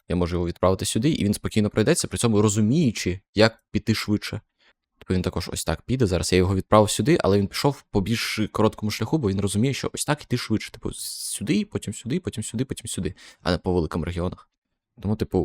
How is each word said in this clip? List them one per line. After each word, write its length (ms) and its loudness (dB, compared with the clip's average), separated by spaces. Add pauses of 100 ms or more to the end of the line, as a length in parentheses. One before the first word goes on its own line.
я 80 0
можу 200 0
його 100 0
відправити 380 0
сюди, 260 0
і 140 0
він 100 2
спокійно 360 0
пройдеться, 380 2
при 100 -6
цьому 240 4
розуміючи, 800 2 (140)
як 360 4
піти 240 0
швидше. 460 -2 (580)
Типу 160 -2
він 80 2
також 300 -4
ось 120 -6
так 180 -4
піде, 240 0
зараз 260 0
я 60 6
його 160 4
відправив 360 4
сюди, 300 2
але 180 4
він 80 2
пішов 360 -2
по 180 -2
більш 400 -2 (120)
короткому 380 0
шляху, 280 -2
бо 100 0
він 120 0
розуміє, 340 0
що 180 -6
ось 120 -6
так 180 -2
іти 140 -2
швидше, 360 -4
типу, 200 -8
сюди, 720 -4
потім 300 -6
сюди, 260 -6
потім 240 -6
сюди, 200 -4
потім 220 -8
сюди, 280 -6 (280)
а 80 -2
не 80 2
по 160 -2
великим 300 0
регіонах. 460 -6 (500)
Тому, 160 -2
типу, 280 0